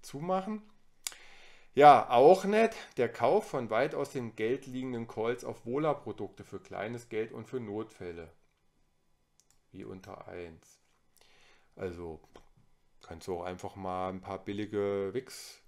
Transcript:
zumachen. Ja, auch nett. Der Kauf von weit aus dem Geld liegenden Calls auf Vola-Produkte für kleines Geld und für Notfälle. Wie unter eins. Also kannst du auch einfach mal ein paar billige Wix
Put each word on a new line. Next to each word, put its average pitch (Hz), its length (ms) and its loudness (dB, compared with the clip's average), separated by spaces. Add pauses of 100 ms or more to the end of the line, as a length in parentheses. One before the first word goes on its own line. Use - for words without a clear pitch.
zumachen. 190 600 -4 (1120)
Ja, 139 360 10
auch 147 340 8
nett. 220 320 2 (220)
Der 120 100 2
Kauf 147 420 0
von 120 200 -6
weit 135 260 0
aus 143 160 -6
dem 120 240 -8
Geld 120 320 -2
liegenden 127 400 -8
Calls 117 380 -6
auf 123 200 -12
Vola-Produkte 120 760 -4
für 95 160 -14
kleines 110 480 -10
Geld 110 240 -6
und 113 160 -14
für 127 140 -8
Notfälle. 92 680 -12 (1400)
Wie 92 140 -14
unter 98 420 -16
eins. 87 540 -16 (960)
Also 85 420 -12 (880)
kannst 82 200 -16
du 92 80 -4
auch 87 100 -8
einfach 90 320 -12
mal 92 320 -6
ein 95 100 -10
paar 95 240 -12
billige 101 680 -4
Wix - 540 -12